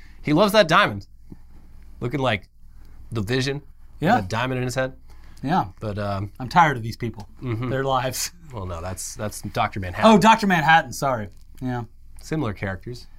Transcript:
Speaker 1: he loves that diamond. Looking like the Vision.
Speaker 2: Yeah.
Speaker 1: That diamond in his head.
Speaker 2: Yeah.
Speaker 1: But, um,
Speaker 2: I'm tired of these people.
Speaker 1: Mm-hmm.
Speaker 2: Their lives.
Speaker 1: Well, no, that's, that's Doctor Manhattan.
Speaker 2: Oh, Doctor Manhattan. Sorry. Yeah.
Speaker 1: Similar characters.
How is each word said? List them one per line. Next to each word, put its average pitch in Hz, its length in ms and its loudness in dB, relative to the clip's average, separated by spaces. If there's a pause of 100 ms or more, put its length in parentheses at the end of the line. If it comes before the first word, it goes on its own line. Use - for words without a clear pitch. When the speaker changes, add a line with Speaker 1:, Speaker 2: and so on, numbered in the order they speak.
(220)
Speaker 1:
he 147 100 0
loves 190 220 4
that 214 120 8
diamond. 156 400 2 (960)
Looking 127 200 -4
like 117 280 0 (640)
the 110 80 -2
Vision. 131 420 -2 (380)
Speaker 2:
Yeah. 190 160 4
Speaker 1:
That 190 120 -2
diamond 127 300 -2
in 127 60 -2
his 127 100 -4
head. 131 200 -2 (460)
Speaker 2:
Yeah. 143 260 0 (140)
Speaker 1:
But, 104 200 -6
um, 101 400 -4
Speaker 2:
I'm 127 80 -8
tired 156 280 4
of 113 60 -8
these 113 140 -8
people. - 320 -8 (120)
Speaker 1:
Mm-hmm. 123 300 -4
Speaker 2:
Their 135 140 -2
lives. 131 480 -2 (200)
Speaker 1:
Well, 101 140 -10
no, 85 140 -8
that's, 92 340 -10
that's 107 280 -8
Doctor 110 360 -2
Manhattan. 92 320 4
Speaker 2:
Oh, 214 80 8
Doctor 214 300 4
Manhattan. 160 440 4
Sorry. 117 360 -2 (340)
Yeah. 123 220 -4 (360)
Speaker 1:
Similar 139 340 -4
characters. 95 520 -8 (120)